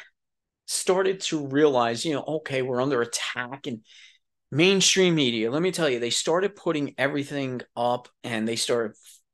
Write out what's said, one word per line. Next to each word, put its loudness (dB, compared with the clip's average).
started 0
to -4
realize, 2
you 0
know, -2
okay, -4
we're -2
under 0
attack, -6
and -8
mainstream 4
media, 2
let 0
me 0
tell 0
you, 0
they -2
started 0
putting -4
everything -2
up, -2
and -2
they -2
started -2